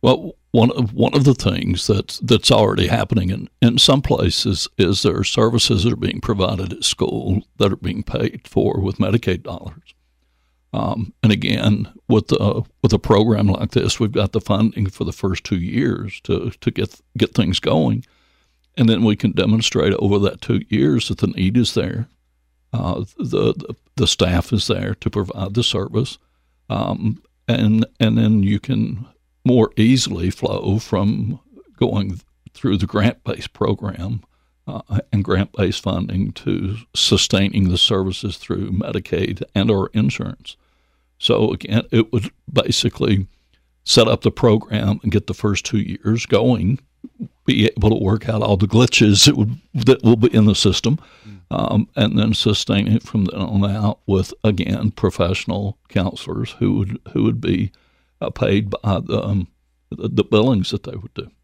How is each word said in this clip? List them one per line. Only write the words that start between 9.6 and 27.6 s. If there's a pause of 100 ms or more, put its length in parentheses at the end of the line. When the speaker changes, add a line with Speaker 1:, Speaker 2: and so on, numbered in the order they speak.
Speaker 1:
Um, (100)
and
again, (160)
with
a, (180)
with
a
program
like
this,
we've
got
the
funding
for
the
first
two
years
to,
to
get, (180)
get
things
going. (720)
And
then
we
can
demonstrate
over
that
two
years
that
the
need
is
there. (640)
Uh, (140)
the,
the, (220)
the
staff
is
there
to
provide
the
service. (520)
Um, (280)
and, (140)